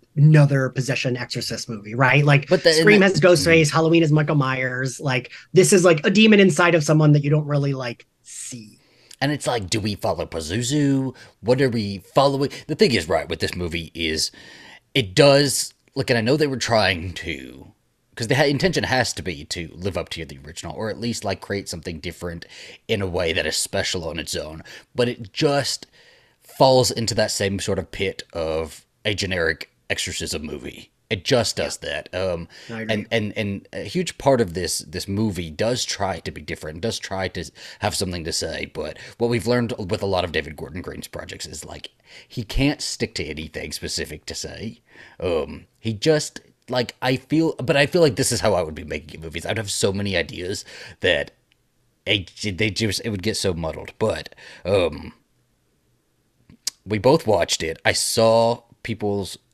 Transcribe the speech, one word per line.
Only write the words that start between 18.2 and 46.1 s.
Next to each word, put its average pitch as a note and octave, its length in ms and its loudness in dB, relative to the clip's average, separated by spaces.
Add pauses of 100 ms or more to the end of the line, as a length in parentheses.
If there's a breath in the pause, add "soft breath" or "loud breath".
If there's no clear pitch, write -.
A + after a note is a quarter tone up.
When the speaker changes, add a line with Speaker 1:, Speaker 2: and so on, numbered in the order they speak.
Speaker 2:
the C3 80 2
ha-, D3 80 4
intention D3 400 0
has B2 300 0
to E2 100 -8
be D#2 220 -8
to E2+ 280 -10
live F2 240 -6
up E2 120 -6
to E2 160 -10
the C#2+ 200 -16
original, - 300 -12
or G#2+ 160 -6
at - 80 -10
least, A#2 240 -6
like, G2 180 -4
create G2 280 -8
something E2 300 -10
different E2+ 460 -10 (420 loud breath)
in G#2+ 140 0
a G2 60 -4
way E2+ 260 -2
that D#2 140 0
is D#2 100 -4
special F2+ 500 -4
on D#2+ 120 -8
its - 160 -8
own. D#2 260 -10 (320 loud breath)
But A#2+ 160 0
it A#2 240 -12
just C#3+ 540 0 (540 soft breath)
falls C3 500 4
into A2+ 240 -4
that G#2+ 160 0
same G2+ 280 -2
sort G2 200 -2
of F2 120 -8
pit F#2+ 300 -4 (120)
of D#2+ 520 -4 (200)
a G#2+ 100 -2
generic F2+ 560 -4 (180)
exorcism E2 560 -6
movie. C#2+ 440 -12 (200)
It G2 160 -4
just A#2+ 320 2
does D2 200 -4
that. D2+ 380 -8
Um, F2+ 320 -4 (240 loud breath)
Speaker 1:
I A2+ 100 -10
agree. A2 140 -4
Speaker 2:
and, G#2 160 -6
and, A2 260 -2
and G2+ 340 -6
a - 120 -10
huge E3+ 340 -6
part C3+ 240 4
of E2+ 140 -2
this, F2 240 -4
this - 280 -10
movie G2 440 -4
does A2+ 340 -2
try F#2+ 340 -4
to - 120 -10
be D#2 100 -14
different, D#2 400 -10
does A2 160 -4
try F#2+ 300 -6
to F2+ 240 -8 (280 loud breath)
have G2 140 -2
something F2+ 300 -4
to D#2+ 100 -6
say. D#2+ 400 -6
But D#2 240 -8 (220 loud breath)
what A#2+ 100 2
we've A#2+ 160 0
learned A#2+ 320 2
with G#2 240 -4
a G2+ 60 -2
lot F2+ 160 2
of E2+ 80 -4
David D2+ 240 -4
Gordon D2+ 260 -12
Green's - 260 -12
projects - 380 -12
is, - 200 -14
like, - 240 -16 (380 loud breath)
he - 160 -10
can't C#3 380 0
stick - 340 -6
to E2 100 -6
anything D#2 460 -10
specific - 540 -8
to - 80 -10
say. D#2+ 480 -12 (380 soft breath)
Um, D2+ 480 -4 (120)
he A2+ 140 -4
just, D3+ 460 0 (280)